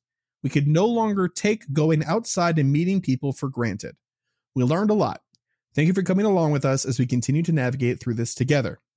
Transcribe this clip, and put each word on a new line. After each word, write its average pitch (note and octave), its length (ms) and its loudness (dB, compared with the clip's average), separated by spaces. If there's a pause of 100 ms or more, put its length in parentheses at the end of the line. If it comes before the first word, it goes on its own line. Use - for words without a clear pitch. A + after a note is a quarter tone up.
(420)
We C3+ 80 -2
could C#3+ 180 2
no E3 180 4
longer A3 400 0
take G#3 460 -2
going D#3 320 2
outside E3+ 520 -2
and C#3 140 2
meeting F3 300 2
people C3+ 320 -2
for - 160 -6
granted. A#2 480 -6 (580)
We B2+ 80 0
learned E3+ 280 2
a G#3 40 2
lot. D3+ 280 -2 (520)
Thank D#3 140 2
you F#3+ 60 2
for F#3+ 100 0
coming F#3 200 0
along F3 280 2
with C#3 120 0
us C3+ 200 0
as C3 160 -2
we B2 60 2
continue C3+ 360 0
to E3 100 0
navigate B2+ 460 0
through A#2+ 160 -4
this A#2 180 -4
together. C3 460 -2 (180)